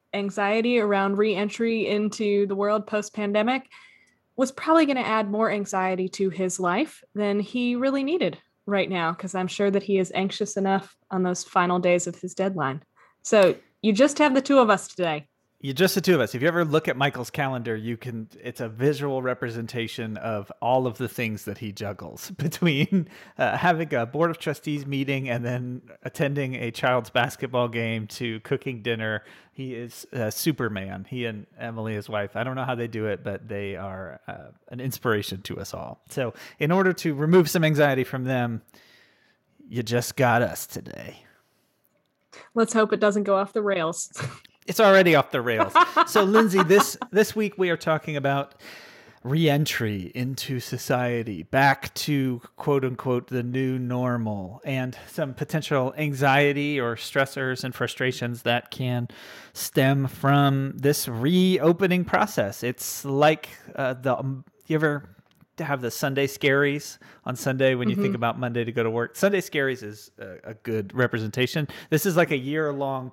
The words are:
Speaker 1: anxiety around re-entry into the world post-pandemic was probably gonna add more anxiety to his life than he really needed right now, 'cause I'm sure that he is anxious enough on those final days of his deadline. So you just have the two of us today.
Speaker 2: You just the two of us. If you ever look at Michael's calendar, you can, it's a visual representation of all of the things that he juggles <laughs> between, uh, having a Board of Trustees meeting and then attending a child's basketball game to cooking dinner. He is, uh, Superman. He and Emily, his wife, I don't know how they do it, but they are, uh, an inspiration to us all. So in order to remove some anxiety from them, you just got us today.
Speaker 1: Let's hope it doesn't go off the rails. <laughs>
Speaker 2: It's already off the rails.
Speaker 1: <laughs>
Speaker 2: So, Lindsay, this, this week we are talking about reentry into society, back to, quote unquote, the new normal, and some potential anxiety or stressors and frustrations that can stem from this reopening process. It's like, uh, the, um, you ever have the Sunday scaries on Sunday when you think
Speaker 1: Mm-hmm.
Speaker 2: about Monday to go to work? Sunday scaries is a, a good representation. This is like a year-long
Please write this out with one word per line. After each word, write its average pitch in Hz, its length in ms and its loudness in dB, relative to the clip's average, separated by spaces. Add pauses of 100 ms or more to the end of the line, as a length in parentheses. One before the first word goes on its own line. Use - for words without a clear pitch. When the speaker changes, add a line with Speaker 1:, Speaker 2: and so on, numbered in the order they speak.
(140)
Speaker 1:
anxiety 208 680 0
around 202 380 2
re-entry 214 680 0
into 208 640 0
the 196 80 -4
world 208 320 0
post-pandemic 214 800 -2 (680)
was 262 160 0
probably 320 340 4
gonna 269 160 0
add 220 300 0
more 214 200 2
anxiety 190 580 -2
to 190 200 -2
his 185 300 -2
life 190 420 0 (140)
than 202 240 0
he 240 360 -2
really 269 280 0
needed 277 340 0 (280)
right 196 240 0
now, 170 240 0
'cause 185 220 -10
I'm 185 120 -2
sure 202 240 0
that 196 120 2
he 202 140 2
is 185 180 0
anxious 196 420 -2
enough 190 380 0 (160)
on 185 120 0
those 180 200 -2
final 180 360 2
days 175 280 2
of 170 120 -8
his 180 140 -10
deadline. 160 500 -2 (380)
So 190 340 6 (260)
you 214 120 4
just 285 260 4
have 294 140 4
the 269 80 4
two 269 180 6
of 233 100 8
us 196 180 2
today. 156 400 -4 (320)
Speaker 2:
You 135 140 -6
just 175 220 4
the 196 60 0
two 185 120 4
of 147 80 4
us. 110 140 0
If 120 80 -4
you 156 40 4
ever 170 160 2
look 156 240 0
at 135 100 0
Michael's 131 340 -2
calendar, 123 440 -4
you 113 220 -4
can, 113 320 -10 (140)
it's 123 180 -10
a 117 80 -6
visual 131 540 0
representation 113 960 -6
of 104 340 -6 (100)
all 127 240 2
of 117 140 -4
the 123 80 -2
things 110 380 -6
that 98 120 -8
he 107 140 -10
juggles 98 600 -10
<laughs> 180 60 -18
between, 160 720 0 (320)
uh, 120 180 2
having 165 380 0
a 117 100 0
Board 147 240 0
of 160 80 -6
Trustees 147 480 -6
meeting 135 440 -2
and 117 140 -2
then 123 380 -6 (220)
attending 139 520 -2
a 117 140 -4
child's 127 400 0
basketball 123 600 0
game 113 360 -4
to 113 360 -6
cooking 131 420 -6
dinner. 110 400 -2 (280)
He 131 220 -10
is, 117 400 -12
uh, 113 160 -2
Superman. 101 800 -4
He 123 160 -6
and 104 220 -10 (120)
Emily, 113 360 -6
his 104 120 -8
wife, 104 280 -6
I 113 80 -2
don't 131 120 -6
know 131 100 -4
how 131 100 -4
they 117 120 -4
do 110 200 -4
it, 98 160 -4
but 98 240 -8
they 101 280 -6
are, 95 520 -10
uh, - 220 -14 (180)
an 123 120 -12
inspiration 110 600 -2
to - 180 -10
us - 140 -12
all. - 380 -12
So 120 240 -4 (240)
in 147 120 2
order 185 220 4
to 165 220 -2
remove 156 340 6
some 175 140 2
anxiety 143 400 4
from 127 220 -6
them, 120 360 0 (1080)
you 117 140 -4
just 117 360 -2
got 123 260 4
us 82 240 -4
today. - 560 -14 (1300)
Speaker 1:
Let's 226 200 2
hope 214 200 4
it 196 60 2
doesn't 208 240 2
go 196 120 2
off 196 180 0
the 220 100 -2
rails. 175 540 -2
<laughs> - 40 -8 (460)
Speaker 2:
It's 190 140 2
already 190 340 10
off 135 160 4
the 135 100 0
rails. 110 300 0 (200)
Speaker 1:
<laughs> 339 160 4
Speaker 2:
So, 208 180 4
Lindsay, 202 360 6
this, 196 360 4 (120)
this 208 240 2
week 214 240 -2
we 180 120 2
are 165 80 0
talking 156 400 -2
about 139 380 -2 (680)
reentry 139 920 0
into 127 460 -4
society, 120 840 -2
back 139 500 2
to, 135 480 -2 (160)
quote 139 260 0
unquote, 127 440 -2
the 127 160 -4
new 131 360 -2
normal, 120 840 -4
and 127 320 -4 (100)
some 139 260 -6
potential 139 640 -2
anxiety 143 840 2
or 117 160 -2
stressors 131 640 -2
and 127 100 -6
frustrations 123 680 -4
that 120 280 0
can 123 380 -2 (460)
stem 139 540 2
from 139 680 2
this 143 320 0
reopening 175 960 4
process. 123 580 0
It's - 440 -6
like, 147 420 2 (260)
uh, 131 200 -2
the, 127 260 0
um, 135 240 -6 (240)
you 160 80 0
ever 147 380 0 (460)
have 139 220 -4
the 120 80 -4
Sunday 139 380 0
scaries 143 720 0 (260)
on 127 100 -6
Sunday 131 380 2
when 123 160 0
you - 60 2
think 202 140 0
Speaker 1:
Mm-hmm. - 60 -2
Speaker 2:
about 117 220 -2
Monday 120 260 -2
to 117 80 -6
go 120 120 0
to 113 80 0
work? 120 240 -4
Sunday 196 260 2
scaries 135 400 -2
is 107 380 -14
a, 101 320 -14
a - 20 -12
good 110 400 -6
representation. 123 720 0 (220)
This 156 160 2
is 180 100 0
like 170 140 4
a 151 80 0
year-long 139 760 -4